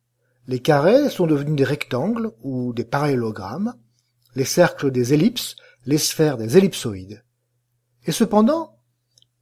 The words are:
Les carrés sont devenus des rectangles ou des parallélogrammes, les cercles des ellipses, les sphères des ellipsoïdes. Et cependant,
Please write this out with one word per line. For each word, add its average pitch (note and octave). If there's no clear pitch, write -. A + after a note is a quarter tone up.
Les B2+
carrés F3+
sont F3
devenus D3
des C#3
rectangles F3+
ou B2+
des A2+
parallélogrammes, C3+
les C3
cercles D#3
des B2
ellipses, F3+
les D3
sphères D3+
des A2+
ellipsoïdes. G#2
Et E3+
cependant, A#3